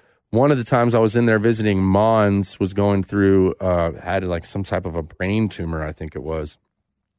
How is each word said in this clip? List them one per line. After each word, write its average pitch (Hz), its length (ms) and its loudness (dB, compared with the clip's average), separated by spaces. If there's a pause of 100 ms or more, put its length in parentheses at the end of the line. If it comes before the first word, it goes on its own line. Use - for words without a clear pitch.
(320)
one 131 200 4
of 143 80 2
the 117 40 -4
times 120 300 2
I 120 60 4
was 110 160 2
in 120 100 2
there 110 140 4
visiting, 107 440 2
Mons 101 760 2
was 95 140 -2
going 101 300 0
through, 98 560 2
uh, 87 400 0
had, 95 240 -4
like, 87 220 -6
some 98 180 -8
type 92 220 -6
of 82 100 -8
a 82 80 -6
brain 98 460 -2
tumor, 82 340 -6
I 76 80 -8
think 76 240 -12
it 65 80 -10
was. 78 340 -8 (600)